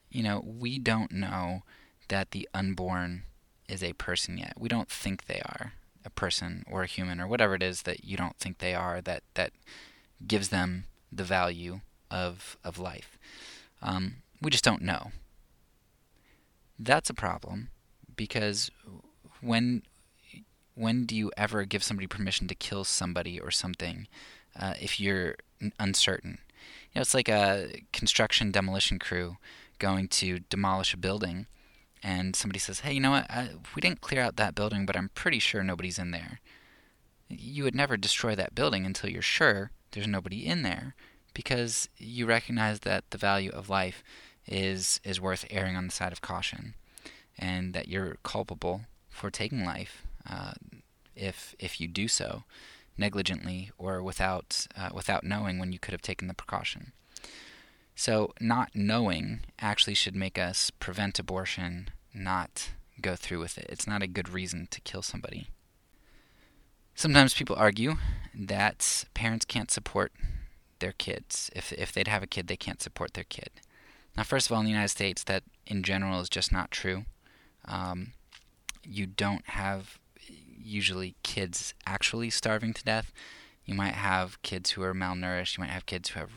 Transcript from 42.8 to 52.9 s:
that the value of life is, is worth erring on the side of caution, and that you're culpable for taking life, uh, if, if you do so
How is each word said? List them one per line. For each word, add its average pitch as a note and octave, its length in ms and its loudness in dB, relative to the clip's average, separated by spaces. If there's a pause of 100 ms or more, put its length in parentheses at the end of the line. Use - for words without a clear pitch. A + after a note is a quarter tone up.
that G2 300 0
the F#2+ 80 -8
value G2 320 4
of G2 200 -8
life F#2+ 340 0 (420)
is, F#2+ 560 0
is F#2 180 -4
worth F#2 280 -2
erring F#2 280 0
on F#2 100 -2
the F2+ 60 -6
side F#2 200 -2
of - 80 -12
caution, - 540 4 (640)
and F#2 340 2
that F2 160 -2
you're F#2 340 -2
culpable G2 600 -2 (260)
for - 220 -6
taking A2 340 -2
life, - 420 -6 (220)
uh, F#2+ 240 -8 (640)
if, - 420 -8
if - 220 -6
you D#2+ 80 -4
do G2 180 -2
so - 380 0 (540)